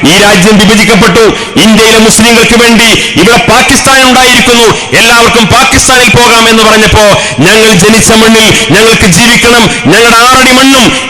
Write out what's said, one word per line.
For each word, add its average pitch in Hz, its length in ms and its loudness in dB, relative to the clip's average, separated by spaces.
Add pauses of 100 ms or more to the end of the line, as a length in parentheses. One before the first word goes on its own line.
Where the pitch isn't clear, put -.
ഈ 180 80 0
രാജ്യം 202 400 0
വിഭജിക്കപ്പെട്ടു, 214 680 0 (380)
ഇന്ത്യയിലെ 220 380 2
മുസ്ലിങ്ങൾക്ക് 226 640 0
വേണ്ടി 233 260 2 (260)
ഇവിടെ 190 220 2 (140)
പാകിസ്ഥാൻ 262 580 0
ഉണ്ടായിരിക്കുന്നു, 247 880 0
എല്ലാവർക്കും 233 500 0
പാകിസ്ഥാനിൽ 254 640 0
പോകാം 233 400 0
എന്ന് 226 140 0
പറഞ്ഞപ്പോ, 214 420 0 (340)
ഞങ്ങൾ 214 360 0
ജനിച്ച 214 360 0
മണ്ണിൽ 220 420 2 (180)
ഞങ്ങൾക്ക് 220 340 0
ജീവിക്കണം, 233 640 0 (220)
ഞങ്ങളുടെ 233 260 2
ആറടി 254 340 2
മണ്ണും 262 340 0 (240)